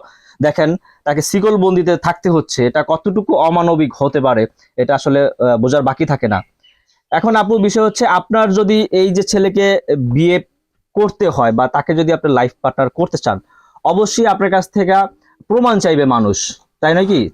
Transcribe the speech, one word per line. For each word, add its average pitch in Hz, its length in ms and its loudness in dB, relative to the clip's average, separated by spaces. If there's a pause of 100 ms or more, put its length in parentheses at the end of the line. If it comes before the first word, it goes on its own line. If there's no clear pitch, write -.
(400)
দেখেন, 151 300 0 (340)
তাকে 147 180 -2
শিকলবন্দিতে 185 760 0
থাকতে 175 320 -4
হচ্ছে। 156 300 -2 (100)
এটা 151 180 -2
কতটুকু 196 440 -2 (160)
অমানবিক 165 520 0
হতে 139 280 -2
পারে, 113 160 2 (340)
এটা 127 220 0
আসলে, 139 260 0
আহ, 123 360 0
বোঝার 131 280 0
বাকি 143 160 -2
থাকে 143 220 -2
না। 101 120 0 (720)
এখন 214 240 0
আপু, 208 180 0 (140)
বিষয় 220 200 2
হচ্ছে, 214 160 -2 (160)
আপনার 220 340 0
যদি 214 240 2 (140)
এই 185 200 2
যে 190 120 -2
ছেলেকে 196 420 0 (480)
বিয়ে 170 240 2 (580)
করতে 208 300 -2 (100)
হয় 120 220 2
বা 127 100 2
তাকে 147 320 -4
যদি 165 180 0
আপনি 156 200 -2
লাইফ 123 240 0
পার্টনার 131 280 -2
করতে - 360 -4
চান, 104 120 -2 (480)
অবশ্যই 202 480 0
আপনার 190 220 -2
কাছ 185 100 0 (100)
থেকে 190 180 2 (540)
প্রমাণ 240 320 2
চাইবে 156 260 2
মানুষ, 113 320 2 (420)
তাই 156 160 2
নয় 190 160 2
কি? 170 80 2 (140)